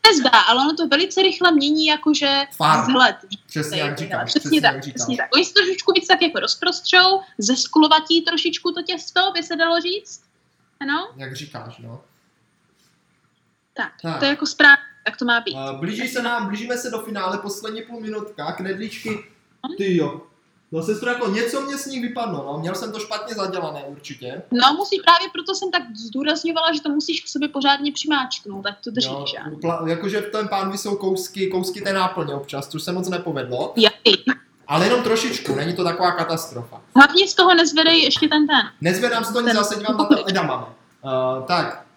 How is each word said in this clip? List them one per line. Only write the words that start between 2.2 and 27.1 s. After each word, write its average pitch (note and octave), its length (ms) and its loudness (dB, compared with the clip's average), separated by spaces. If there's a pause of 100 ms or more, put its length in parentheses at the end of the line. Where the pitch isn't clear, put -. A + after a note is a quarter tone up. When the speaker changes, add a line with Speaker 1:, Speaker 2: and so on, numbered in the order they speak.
Speaker 2:
Tvar. D#3 260 4
Speaker 1:
vzhled. B3+ 340 4 (320)
Speaker 2:
Přesně D#3+ 340 -4
jak C#3+ 140 -4
Speaker 1:
Přesně E3 120 -10
Speaker 2:
říkáš, E3+ 120 -6
Speaker 1:
tak, - 80 -4
Speaker 2:
přesně - 120 0 (100)
Speaker 1:
přesně D4+ 180 4
Speaker 2:
jak C3+ 80 2
Speaker 1:
tak, C3+ 80 -10
Speaker 2:
říkáš. C#3 120 -12
Speaker 1:
přesně A#3+ 220 -4
tak. - 160 -4
Oni - 120 4
se - 80 -12
trošičku F#4+ 380 2
víc E4+ 160 0
tak - 140 4
jako D#4+ 180 0
rozprostřou, F#4 840 2 (160)
zesklovatí D#4 840 2
trošičku E4+ 500 -2
to F4 100 -8
těsto, F4+ 400 -4 (120)
by E4+ 100 -4
se E4+ 120 -6
dalo E4 260 2
říct. F4+ 400 -8 (580)
Ano? D#4 360 -4
Speaker 2:
Jak C3+ 200 -12
říkáš, A#2+ 440 -16
no. A#2 220 -18 (1700)
Speaker 1:
Tak, - 180 -6 (100)
Speaker 2:
Tak. E3 180 -6
Speaker 1:
to C#4+ 60 0
je C#4 40 2
jako D4 160 -2
správně, C#4+ 380 4 (220)
tak G#3+ 120 -6
to B3+ 80 -4
má A#3+ 160 0
být. F3+ 160 -10
Speaker 2:
Eh, C3+ 200 -8
blíží G#3+ 300 -6
se B3 140 -6
nám, A#3 260 -4
blížíme A#3 300 -6
se B3 120 -8
do A3 100 -6
finále, G3+ 380 -6
poslední G#3+ 440 -10
půl A#3 200 -14
minutka, G#3+ 500 -8
knedlíčky, G3 580 -8 (580)
Speaker 1:
Hm? E4+ 100 -8
Speaker 2:
ty F#3+ 200 0
jo. - 240 -2 (500)
No D#3+ 120 -4
sestro, G#3+ 260 -2
jako A#3+ 200 -2
něco A#3 320 -2
mě C#4+ 160 -8
s C#4 80 -10
ní C4+ 140 -8
vypadlo, A3+ 460 -6
no, D3 140 -8
měl F3 160 -6
jsem G#3+ 160 -8
to G#3+ 80 -10
špatně G#3+ 360 -8
zadělané F3 480 -6
určitě. C#3 580 -14 (100)
Speaker 1:
No B3+ 220 6
musí, F#4+ 320 -2
právě E4+ 280 6
proto F#4 220 -6
jsem F#4+ 160 -4
tak F4+ 100 0 (140)
zdůrazňovala, D#4+ 800 -2
že D4+ 80 -4
to D4+ 80 -4
musíš D4+ 340 -2